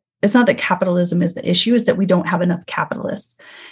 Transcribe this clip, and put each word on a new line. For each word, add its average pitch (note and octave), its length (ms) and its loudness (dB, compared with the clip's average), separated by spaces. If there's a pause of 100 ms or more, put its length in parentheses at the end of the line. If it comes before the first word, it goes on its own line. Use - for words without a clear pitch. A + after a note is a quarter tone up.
(220)
it's G3+ 140 2
not A#3+ 100 4
that - 140 2
capitalism F3 640 0
is F3+ 100 -2
the - 160 -6
issue, F3+ 240 2
it's A#3 120 2
that - 120 0
we G3 80 0
don't F3+ 220 2
have F3+ 140 -2
enough F3+ 260 -2
capitalists. - 720 -8 (320)